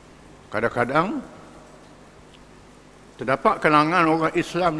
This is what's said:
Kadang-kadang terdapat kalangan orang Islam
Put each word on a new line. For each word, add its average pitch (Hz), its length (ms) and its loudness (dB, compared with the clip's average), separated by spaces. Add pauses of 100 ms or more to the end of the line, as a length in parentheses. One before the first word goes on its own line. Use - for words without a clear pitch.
(500)
Kadang-kadang 127 720 -2 (2000)
terdapat 135 400 0
kalangan 160 560 4
orang 160 160 -2
Islam 170 460 -2